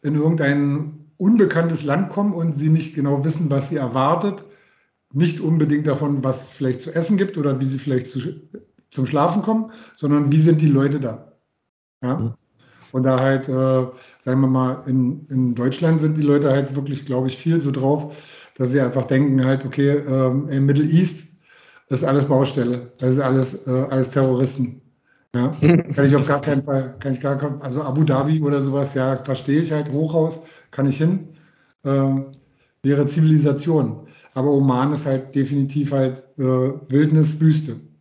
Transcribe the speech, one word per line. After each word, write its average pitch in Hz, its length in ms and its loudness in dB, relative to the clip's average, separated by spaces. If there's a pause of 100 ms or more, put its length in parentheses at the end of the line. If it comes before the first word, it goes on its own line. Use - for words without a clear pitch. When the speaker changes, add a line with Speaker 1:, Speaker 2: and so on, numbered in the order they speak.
Speaker 1:
in 147 140 -2
irgendein 147 760 0 (240)
unbekanntes 170 640 2
Land 156 260 0
kommen 202 240 -2
und 165 180 -2
sie 147 180 0
nicht 156 240 0
genau 143 300 0
wissen, 156 260 -2
was 139 200 -2
sie 165 80 -4
erwartet. 143 680 -2 (720)
Nicht 156 260 0
unbedingt 151 480 0
davon, 143 360 -2
was 131 200 -2
es - 80 -20
vielleicht 127 300 -4
zu - 120 -12
essen 170 220 0
gibt 190 220 -2
oder 139 240 -2
wie 135 40 -2
sie 131 140 -4
vielleicht 127 280 -4
zu, 131 120 -8 (680)
zum 131 180 -4
Schlafen 151 340 2
kommen, 220 300 -2 (240)
sondern 147 360 0
wie 156 80 4
sind 156 200 4
die 156 80 2
Leute 139 320 2
da. 113 320 -8 (720)
Ja? 127 140 -2
Speaker 2:
Mhm. 113 160 -4 (580)
Speaker 1:
Und 127 120 -2
da 131 160 2
halt, 135 280 0
äh, 135 40 -6 (680)
sagen 131 220 0
wir 135 60 4
mal, 131 400 0
in, 131 420 -2
in 127 260 0
Deutschland 151 460 0
sind 156 160 0
die 151 40 -2
Leute 143 300 2
halt 135 240 0
wirklich, 139 300 -6
glaub 131 220 -2
ich, 123 100 -6
viel 165 240 0
so 139 100 -2
drauf, 139 440 -2 (420)
dass 127 140 -2
sie 139 100 2
einfach 123 240 -2
denken 135 400 2
halt, 135 200 0
okay, 143 260 0 (160)
ähm, 131 420 0
im 139 160 0
Middle 143 200 4
East - 480 0 (560)
ist 135 140 -2
alles 143 220 2
Baustelle, 127 720 0
das 131 160 0
ist 139 60 2
alles, 131 480 -2
äh, 131 220 0
alles 131 220 0
Terroristen. 131 680 0 (540)
Ja? 123 140 0
Speaker 2:
<laughs> 156 120 -6 (340)
Speaker 1:
Kann 139 100 2
ich 139 100 6
auf 139 120 2
gar 143 120 0
keinen 143 240 -2
Fall, 131 360 -4
kann 139 120 -6
ich 123 80 -4
gar 139 180 -2
kein, 143 240 -6
also 139 200 -6
Abu 139 240 0
Dhabi 147 360 2
oder 143 200 0
sowas, 139 320 -2
ja, 131 240 0
verstehe 139 440 -2
ich 156 100 -4
halt, 147 200 -4
Hochhaus, 160 500 0 (300)
kann 139 160 0
ich 131 100 0
hin, 175 300 0 (560)
ähm, 135 440 0 (560)
wäre 143 220 2
Zivilisation. 151 1000 2 (280)
Aber 135 160 0
Oman 139 420 2
ist 147 120 -6
halt 135 300 -4
definitiv 139 560 -2
halt, 131 320 -2 (140)
äh, 139 60 -4
Wildnis, 139 1000 2
Wüste. 151 340 2 (260)